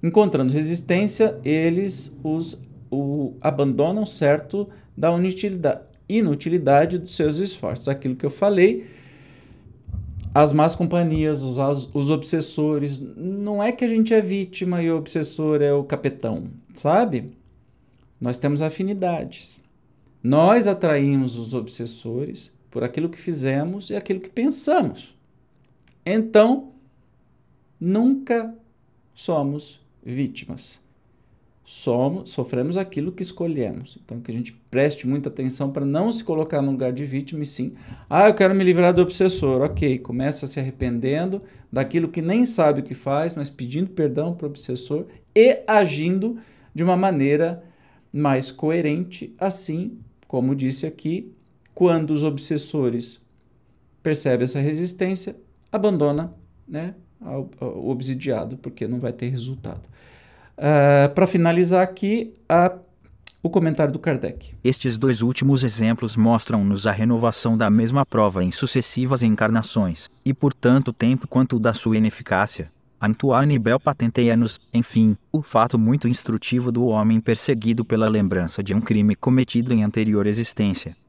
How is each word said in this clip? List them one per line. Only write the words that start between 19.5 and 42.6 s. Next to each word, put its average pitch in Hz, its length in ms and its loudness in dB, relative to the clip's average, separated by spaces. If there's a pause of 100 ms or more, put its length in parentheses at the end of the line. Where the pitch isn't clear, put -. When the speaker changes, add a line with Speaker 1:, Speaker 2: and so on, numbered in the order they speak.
Speaker 1:
Nós 175 420 6
atraímos 143 720 2
os 117 160 -10
obsessores 117 1000 -8 (200)
por - 120 -4
aquilo 151 240 -4
que 165 120 -8
fizemos 151 720 -4
e 202 40 -6
aquilo 196 240 -4
que - 120 -16
pensamos. 269 840 -2 (880)
Então, 220 680 2 (1080)
nunca 233 720 0 (600)
somos 147 680 -4 (240)
vítimas. - 800 -8 (840)
Somos, 135 680 -4
sofremos 131 440 -4
aquilo 185 380 -6
que 185 100 -8
escolhemos. 156 800 -6
Então, 117 160 -12
que 117 100 -16
a 117 40 -8
gente 120 180 -8 (180)
preste 139 380 0
muita 143 220 -2
atenção 135 420 -6
para 143 140 -4
não 165 260 0
se 226 100 -4
colocar 156 400 -2
no 139 100 0
lugar 127 200 -2
de 131 140 -6
vítima 139 380 -6
e - 20 -6
sim, 139 280 -8 (360)
"Ah, 185 180 6
eu 214 60 6
quero 190 200 4
me 190 120 2
livrar 175 280 6
do 175 80 4
obsessor." 175 600 2
Ok, 139 380 0
começa 139 460 -6
se 135 140 -8
arrependendo 131 840 -4 (300)
daquilo 165 380 -2
que 165 120 -6
nem 202 240 2
sabe 151 360 2